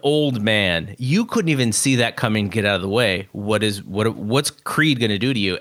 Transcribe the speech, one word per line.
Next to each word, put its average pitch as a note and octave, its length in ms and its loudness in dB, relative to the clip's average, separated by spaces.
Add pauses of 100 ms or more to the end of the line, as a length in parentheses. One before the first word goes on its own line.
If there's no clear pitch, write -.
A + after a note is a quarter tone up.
old C#3+ 400 0
man. G2 560 0
You D#3+ 280 0
couldn't A3 220 -2
even C3 240 2
see C3+ 240 2
that A#2 220 0
coming. G#2+ 320 0
Get G#2 160 -2
out G2+ 100 2
of F2+ 60 -2
the G2 80 -4
way. G2 420 0
What G#2+ 320 -2
is, G2+ 200 -2
what, G#2+ 320 -2
what's A#2 360 -2
Creed D3+ 480 0
gonna G#2+ 180 0
do B2 160 0
to A2+ 60 -2
you?" F#2+ 220 0